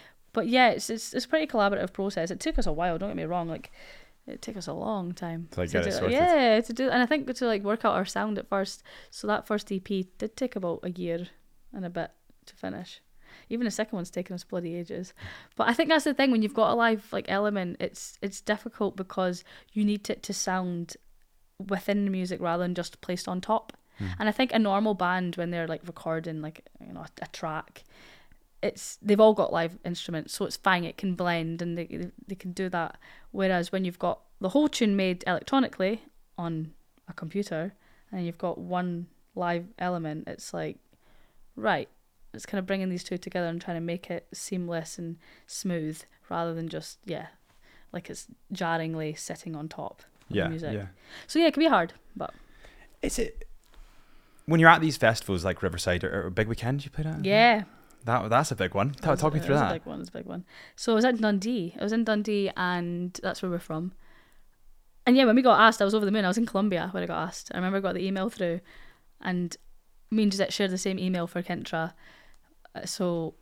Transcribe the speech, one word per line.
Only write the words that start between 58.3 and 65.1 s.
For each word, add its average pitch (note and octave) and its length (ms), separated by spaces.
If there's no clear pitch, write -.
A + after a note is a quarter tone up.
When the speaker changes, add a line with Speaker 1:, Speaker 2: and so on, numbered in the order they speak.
Speaker 2:
a A#2+ 60
big F#2 180
one. G#2+ 200
Ta-, D#3+ 160
Speaker 1:
It - 20
was - 80
Speaker 2:
talk D3+ 140
me D#3 60
Speaker 1:
it - 60
Speaker 2:
through C#3 80
Speaker 1:
was D3 80
Speaker 2:
that. F#2+ 100
Speaker 1:
a - 40
big - 100
one, D3+ 120
it - 20
was - 100
a - 40
big F3 120
one. F3+ 180
So - 180
I - 20
was A3 100
in B3+ 120
Dundee. G#3 600
I - 40
was G#3 100
in A3+ 100
Dundee G#3 540
and F3 640
that's F#3+ 220
where F3+ 80
we're F3 80
from. E3+ 320
And B3 100